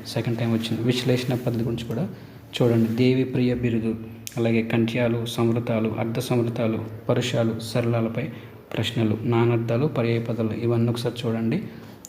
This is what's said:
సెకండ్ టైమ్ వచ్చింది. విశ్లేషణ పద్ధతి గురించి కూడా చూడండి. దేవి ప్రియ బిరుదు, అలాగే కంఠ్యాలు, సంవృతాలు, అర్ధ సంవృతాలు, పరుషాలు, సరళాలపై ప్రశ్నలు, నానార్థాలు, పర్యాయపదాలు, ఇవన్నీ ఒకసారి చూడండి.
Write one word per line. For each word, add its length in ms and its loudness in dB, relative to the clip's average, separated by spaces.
సెకండ్ 320 -2
టైమ్ 140 0
వచ్చింది. 300 -2
విశ్లేషణ 520 0
పద్ధతి 300 -2
గురించి 200 -4
కూడా 240 -4
చూడండి. 260 4
దేవి 360 4
ప్రియ 300 0
బిరుదు, 420 0
అలాగే 260 2
కంఠ్యాలు, 640 0
సంవృతాలు, 640 0
అర్ధ 200 -2
సంవృతాలు, 680 0
పరుషాలు, 520 2
సరళాలపై 680 0
ప్రశ్నలు, 500 0
నానార్థాలు, 640 2
పర్యాయపదాలు, 680 0
ఇవన్నీ 380 2
ఒకసారి 360 -2
చూడండి. 360 0